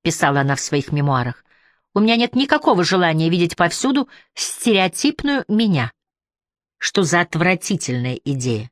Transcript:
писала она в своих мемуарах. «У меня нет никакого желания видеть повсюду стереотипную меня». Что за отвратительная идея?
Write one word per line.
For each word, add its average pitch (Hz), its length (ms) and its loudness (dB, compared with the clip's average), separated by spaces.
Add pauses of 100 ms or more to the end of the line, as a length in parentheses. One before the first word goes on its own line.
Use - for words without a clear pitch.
писала 143 400 0
она 139 140 0
в - 40 -8
своих - 320 -4
мемуарах. 135 520 -2 (500)
«У 202 60 0
меня 220 160 4
нет 240 200 -2
никакого 277 480 2
желания 165 440 2
видеть 170 280 0
повсюду 262 520 0 (280)
стереотипную 247 1120 0
меня». 190 440 0 (840)
Что - 240 -2
за 170 200 2
отвратительная 165 1000 -2
идея? 123 480 -4